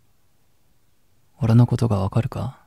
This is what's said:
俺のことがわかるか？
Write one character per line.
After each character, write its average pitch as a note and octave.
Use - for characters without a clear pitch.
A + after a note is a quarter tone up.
俺 A2+
の A#2+
こ A#2+
と A#2+
が G#2
わ G2+
か -
る -
か？ G#2+